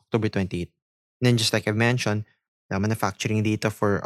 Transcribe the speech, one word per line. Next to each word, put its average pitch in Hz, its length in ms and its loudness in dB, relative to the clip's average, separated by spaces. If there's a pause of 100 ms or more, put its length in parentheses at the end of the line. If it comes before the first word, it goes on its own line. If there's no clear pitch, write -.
October 110 220 0
twenty-eighth. 90 420 -4 (500)
And 123 60 2
then 120 100 6
just 110 160 0
like 110 140 0
I 110 60 0
mentioned, 110 520 0 (460)
the 98 100 -2
manufacturing 107 640 -2
data 107 260 0
for 101 380 0